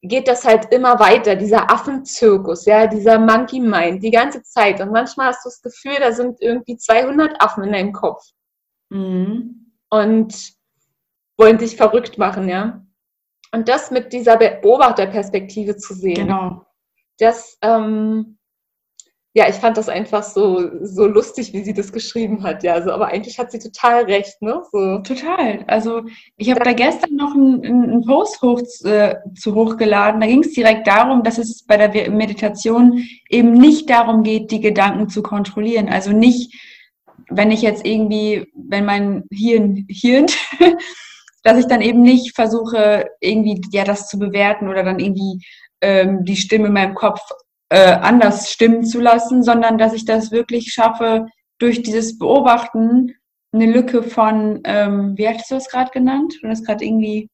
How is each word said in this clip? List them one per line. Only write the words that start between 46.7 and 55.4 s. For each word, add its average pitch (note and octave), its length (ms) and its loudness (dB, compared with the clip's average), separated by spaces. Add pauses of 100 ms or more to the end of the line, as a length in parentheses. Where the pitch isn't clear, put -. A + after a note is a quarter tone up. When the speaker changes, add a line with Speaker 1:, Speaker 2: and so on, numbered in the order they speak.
Speaker 2:
meinem G3 200 0
Kopf, - 260 -2 (520)
äh, F#3 200 8
anders G3+ 580 2
stimmen A3+ 340 2
zu A#3+ 160 -4
lassen, A#3+ 440 2
sondern A3+ 340 2
dass A3+ 160 2
ich A3+ 100 -8
das A3 280 -2
wirklich A#3 400 -4
schaffe, A3+ 540 0 (320)
durch A#3+ 240 0
dieses A3+ 360 -4
Beobachten A#3+ 960 0 (380)
eine A3+ 140 2
Lücke A#3+ 360 2
von, A3 600 -2
ähm, G3+ 520 -2
wie G#3+ 120 -2
hattest A3+ 220 -8